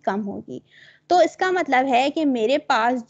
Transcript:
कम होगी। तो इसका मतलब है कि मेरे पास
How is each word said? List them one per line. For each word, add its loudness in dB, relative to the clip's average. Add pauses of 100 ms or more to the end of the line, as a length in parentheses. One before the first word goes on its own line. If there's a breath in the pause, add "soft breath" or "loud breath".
कम -4
होगी। -12 (480 soft breath)
तो 4
इसका 0
मतलब 0
है 2
कि -2
मेरे 0
पास -2